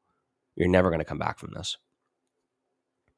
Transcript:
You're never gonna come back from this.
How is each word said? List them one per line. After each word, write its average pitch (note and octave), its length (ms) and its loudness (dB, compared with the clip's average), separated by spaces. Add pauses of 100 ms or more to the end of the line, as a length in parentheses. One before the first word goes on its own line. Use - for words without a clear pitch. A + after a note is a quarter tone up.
(560)
You're F2 120 2
never F#2 220 6
gonna D#2+ 140 -2
come D2 140 -8
back D2+ 200 -4
from - 140 -16
this. - 240 -10 (1400)